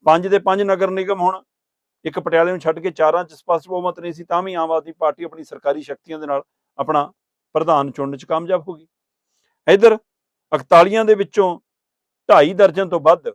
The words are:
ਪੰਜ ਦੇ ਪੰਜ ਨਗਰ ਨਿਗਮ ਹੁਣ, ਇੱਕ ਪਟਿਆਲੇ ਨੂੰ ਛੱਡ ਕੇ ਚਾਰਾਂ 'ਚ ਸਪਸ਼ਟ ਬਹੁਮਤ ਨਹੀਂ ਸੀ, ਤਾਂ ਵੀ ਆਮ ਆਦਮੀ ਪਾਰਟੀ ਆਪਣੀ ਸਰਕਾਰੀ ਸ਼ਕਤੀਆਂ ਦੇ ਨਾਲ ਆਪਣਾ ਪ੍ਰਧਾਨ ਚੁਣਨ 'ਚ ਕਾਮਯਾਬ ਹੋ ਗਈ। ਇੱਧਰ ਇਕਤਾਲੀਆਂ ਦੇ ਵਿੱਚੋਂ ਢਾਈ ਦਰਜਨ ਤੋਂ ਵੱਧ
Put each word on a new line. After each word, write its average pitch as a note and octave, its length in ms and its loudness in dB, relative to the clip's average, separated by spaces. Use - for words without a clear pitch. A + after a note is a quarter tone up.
ਪੰਜ E3 200 4
ਦੇ G3 120 2
ਪੰਜ G3 240 0
ਨਗਰ F#3+ 280 0
ਨਿਗਮ F#3+ 300 -4
ਹੁਣ, F#3 220 -2
ਇੱਕ D#3+ 140 -8
ਪਟਿਆਲੇ E3 320 0
ਨੂੰ F#3 100 -6
ਛੱਡ D#3+ 180 -2
ਕੇ F3 120 -6
ਚਾਰਾਂ D#3+ 340 0
'ਚ D#3+ 80 -20
ਸਪਸ਼ਟ D#3+ 360 -6
ਬਹੁਮਤ F3+ 320 -6
ਨਹੀਂ E3+ 120 -12
ਸੀ, E3 120 -16
ਤਾਂ F3 180 -4
ਵੀ F#3+ 120 -10
ਆਮ D#3+ 180 -4
ਆਦਮੀ D#3+ 200 -4
ਪਾਰਟੀ D#3+ 320 -4
ਆਪਣੀ D#3+ 200 -16
ਸਰਕਾਰੀ C#3+ 380 -6
ਸ਼ਕਤੀਆਂ D3 360 -14
ਦੇ D#3 80 -12
ਨਾਲ C#3+ 160 -4
ਆਪਣਾ C#3+ 340 -2
ਪ੍ਰਧਾਨ D#3 360 0
ਚੁਣਨ C#3 260 -8
'ਚ B2+ 80 -18
ਕਾਮਯਾਬ E3 440 -4
ਹੋ F3+ 60 -12
ਗਈ। D#3+ 120 -20
ਇੱਧਰ G#3+ 320 6
ਇਕਤਾਲੀਆਂ F3+ 520 2
ਦੇ G#3+ 100 4
ਵਿੱਚੋਂ G3 460 -2
ਢਾਈ F3 260 6
ਦਰਜਨ F#3 340 2
ਤੋਂ E3 120 -4
ਵੱਧ D#3+ 340 2